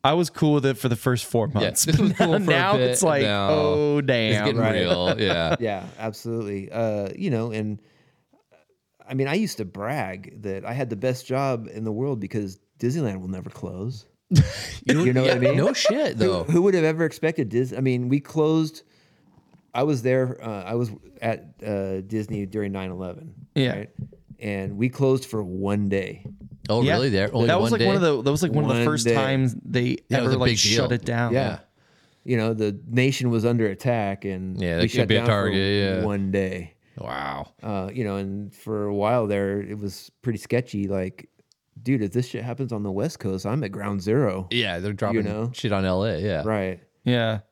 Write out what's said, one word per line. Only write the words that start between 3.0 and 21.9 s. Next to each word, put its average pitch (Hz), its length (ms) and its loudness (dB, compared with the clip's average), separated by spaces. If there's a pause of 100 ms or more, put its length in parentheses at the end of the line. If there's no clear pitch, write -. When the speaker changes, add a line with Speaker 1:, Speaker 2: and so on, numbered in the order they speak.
Speaker 1:
like, 151 220 4
Speaker 2:
now 101 260 2
Speaker 1:
"Oh, 147 480 2
Speaker 2:
it's 143 100 0
Speaker 1:
damn." 110 380 2
Speaker 2:
getting 113 160 2
Speaker 3:
Right. 110 200 2
Speaker 2:
real. 90 360 2
Yeah. 85 400 2
Speaker 3:
<laughs> - 20 -12
Yeah, 101 260 -4 (120)
absolutely. 107 760 -6
Uh, 104 460 -2
you 190 140 -2
know, 113 200 0
and, 107 300 -6 (1300)
I 131 60 -8
mean, 135 140 0
I 143 80 -2
used 208 220 -2
to 110 80 -6
brag 95 760 -8
that 98 240 -8
I 117 80 -8
had 131 160 -4
the 113 60 -6
best 127 320 -4
job 131 440 -2
in 110 120 -8
the 110 80 -4
world 127 280 -4
because 98 400 -6 (200)
Disneyland 117 420 -2
will 92 80 -10
never 92 200 -8
close. 104 560 -10 (260)
Speaker 2:
<laughs> 185 40 2 (500)
You 156 200 4
Speaker 3:
You - 80 6
know 131 100 4
what 131 80 4
I - 20 4
Speaker 2:
yeah, 123 60 2
Speaker 3:
mean? 123 180 4
Speaker 2:
no 196 160 4
shit, 262 440 2
Speaker 3:
Who, 110 60 4
Speaker 2:
though. 85 200 2
Speaker 3:
who 165 200 4
would 196 120 6
have 170 80 4
ever 160 220 2
expected 156 440 -2
Dis-, 127 260 0
I 123 60 -4
mean, 123 280 2
we 139 100 4
closed, 156 640 0 (920)
I 120 100 0
was 139 200 0
there, 127 400 2
uh, 104 200 -6
I 101 120 -4
was 120 160 -2 (300)
at, - 340 -6 (100)
uh, 98 360 -4